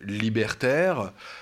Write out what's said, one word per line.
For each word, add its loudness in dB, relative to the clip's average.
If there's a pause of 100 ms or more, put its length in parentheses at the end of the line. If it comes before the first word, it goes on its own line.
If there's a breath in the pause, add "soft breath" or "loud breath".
libertaires. 0 (300 loud breath)